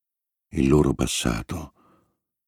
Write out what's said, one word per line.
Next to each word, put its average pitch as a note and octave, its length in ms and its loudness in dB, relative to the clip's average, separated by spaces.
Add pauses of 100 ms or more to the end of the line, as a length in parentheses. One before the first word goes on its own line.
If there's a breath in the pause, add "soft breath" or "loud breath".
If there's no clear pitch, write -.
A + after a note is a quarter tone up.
(500)
Il C2+ 180 0
loro C#2 260 4
passato B1+ 800 -6 (760)